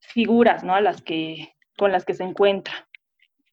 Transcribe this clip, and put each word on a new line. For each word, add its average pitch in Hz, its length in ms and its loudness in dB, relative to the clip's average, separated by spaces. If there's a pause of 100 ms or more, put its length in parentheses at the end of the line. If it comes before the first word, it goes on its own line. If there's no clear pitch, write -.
figuras, 226 640 2
¿no? 180 120 -2
A 202 60 2
las 196 200 0
que, 160 540 -8 (220)
con 202 140 2
las 180 140 -2
que 180 80 -4
se 180 100 -8
encuentra. 190 640 -2 (640)